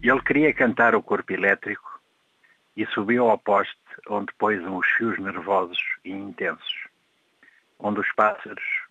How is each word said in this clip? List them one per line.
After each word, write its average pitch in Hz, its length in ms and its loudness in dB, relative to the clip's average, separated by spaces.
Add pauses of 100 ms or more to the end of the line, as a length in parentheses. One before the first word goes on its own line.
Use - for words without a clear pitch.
Ele 127 160 4
queria 143 320 4
cantar 117 420 4
o 104 80 2
corpo 95 300 -4
elétrico 98 680 -2 (760)
e 107 120 -2
subiu 117 420 2
ao 104 80 4
poste 101 360 2 (320)
onde 101 280 -4
pôs 104 280 2
uns 90 240 -2 (120)
fios 110 200 -2
nervosos 92 640 -2 (220)
e 90 60 -12
intensos, 98 760 -8 (920)
onde 104 220 -4
os - 120 -2
pássaros 107 800 0